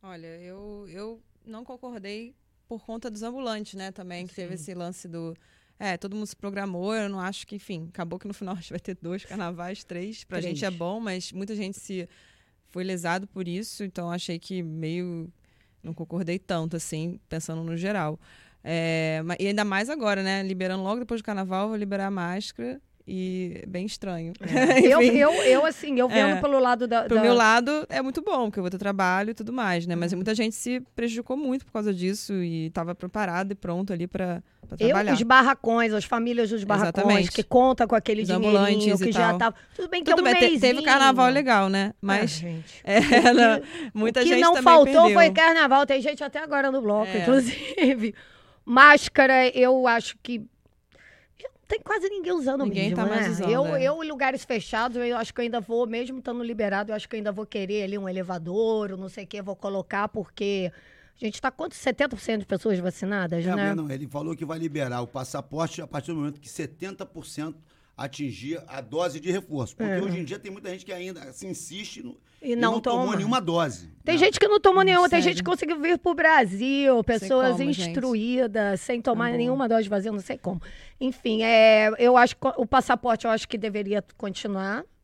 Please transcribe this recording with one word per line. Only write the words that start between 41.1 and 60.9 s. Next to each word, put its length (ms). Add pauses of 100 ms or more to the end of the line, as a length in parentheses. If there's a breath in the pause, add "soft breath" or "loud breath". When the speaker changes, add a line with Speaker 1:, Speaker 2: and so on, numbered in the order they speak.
Speaker 1:
legal, 380
né? 280
Speaker 2:
Ah, 60
Speaker 1:
Mas, 300
Speaker 2:
gente, 480
Speaker 1:
<laughs> 60
é, 140
Speaker 2:
o 40
que, 300
Speaker 1:
não, 260
Speaker 2:
o 40 (360 loud breath)
Speaker 1:
muita 220
Speaker 2:
que 80
Speaker 1:
gente 100
Speaker 2:
não 140
Speaker 1:
também 100
Speaker 2:
faltou 300
Speaker 1:
perdeu. 200
Speaker 2:
foi 180
carnaval, 540
tem 160
gente 220
até 180
agora 300
no 100
bloco, 300
Speaker 1:
É. 120
Speaker 2:
inclusive. 960
<laughs> 60 (400 soft breath)
Máscara, 840
eu 380
acho 360
que 160
não 1120 (180)
tem 140
quase 260
ninguém 240
usando 320
Speaker 1:
Ninguém 280
Speaker 2:
mesmo, 40
Speaker 1:
tá 100
mais 200
Speaker 2:
né? 80
Speaker 1:
usando, 160
Speaker 2:
Eu, 260
Speaker 1:
é. 80
Speaker 2:
eu, 200
em 40
lugares 380
fechados, 500
eu 220
acho 160
que 80
eu 20
ainda 160
vou, 260
mesmo 340
estando 240
liberado, 480
eu 40
acho 140
que 60
eu 20
ainda 140
vou 140
querer 380
ali 140
um 100
elevador, 840
ou 60
não 120
sei 160
o 20
quê, 140
vou 140
colocar, 520
porque 640 (500 soft breath)